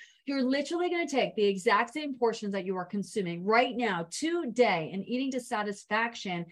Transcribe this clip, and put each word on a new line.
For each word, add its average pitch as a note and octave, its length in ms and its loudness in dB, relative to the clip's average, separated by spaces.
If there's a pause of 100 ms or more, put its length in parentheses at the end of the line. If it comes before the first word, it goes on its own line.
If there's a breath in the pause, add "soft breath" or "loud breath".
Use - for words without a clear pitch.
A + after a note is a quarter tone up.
(260 loud breath)
you're C#4 180 0
literally D4 460 2
gonna E4+ 160 0
take A3 300 0
the G#3+ 80 2
exact G3+ 480 4
same D4+ 260 -4
portions G#3+ 360 0
that F#3+ 120 -2
you F#3+ 120 -2
are F3 80 -2
consuming F#3 580 -4
right A3+ 320 4
now F#3+ 340 0
today A#3+ 840 0
and G3 120 -6
eating B3+ 260 -2
to B3+ 100 -2
satisfaction, G#3 1120 -4